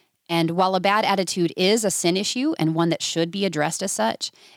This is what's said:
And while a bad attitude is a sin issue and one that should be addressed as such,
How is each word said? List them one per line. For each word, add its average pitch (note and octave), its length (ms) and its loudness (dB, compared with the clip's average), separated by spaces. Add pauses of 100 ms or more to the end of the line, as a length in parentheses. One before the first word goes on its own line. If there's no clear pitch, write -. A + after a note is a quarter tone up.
(280)
And E3+ 240 0
while F#3 220 2
a F#3 60 0
bad G3 240 2
attitude F#3 520 0
is G#3 280 2
a G3 60 0
sin F3 260 0
issue B3+ 420 -2
and D#3+ 160 0
one E3 160 2
that - 120 -2
should E3+ 280 -2
be G3 140 -4
addressed D#3 380 -2
as G3 100 -4
such, - 380 -4 (260)